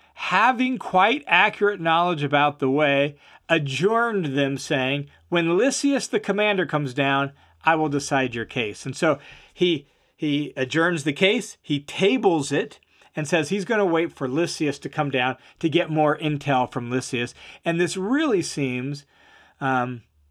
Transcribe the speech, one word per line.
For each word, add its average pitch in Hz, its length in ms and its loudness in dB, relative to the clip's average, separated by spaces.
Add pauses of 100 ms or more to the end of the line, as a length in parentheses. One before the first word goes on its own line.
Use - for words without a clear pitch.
(140)
having 240 640 0
quite 208 480 2
accurate 202 540 2
knowledge 165 440 2
about 147 340 2
the 135 120 0
way, 143 460 2 (320)
adjourned 165 880 0
them, 139 200 0
saying, 139 540 -2 (180)
'When 170 300 2
Lysias 269 500 0
the 233 100 -2
commander 202 480 0
comes 139 280 -4
down, 139 380 0 (300)
I 165 120 4
will 156 160 0
decide 135 440 0
your 117 120 -6
case.'" 110 400 -6
And 131 100 -10
so 156 220 0 (340)
he, 170 340 -2 (300)
he 147 400 -4
adjourns 156 480 0
the 151 80 -2
case, 196 500 2
he 147 160 -2
tables 185 720 0
it, 180 300 -4 (340)
and 151 140 -6
says 160 220 0
he's 196 140 -2
gonna 208 220 2
wait 165 260 0
for 139 140 -6
Lysias 151 540 -2
to 156 80 -10
come 143 220 -2
down 127 260 0 (240)
to 165 80 0
get 165 200 0
more 151 300 2
intel 143 500 0
from 120 220 -6
Lysias. 120 440 -4 (300)
And 170 160 0
this 175 160 0
really 226 460 0
seems, 135 640 -6 (560)
um, 127 420 -2 (280)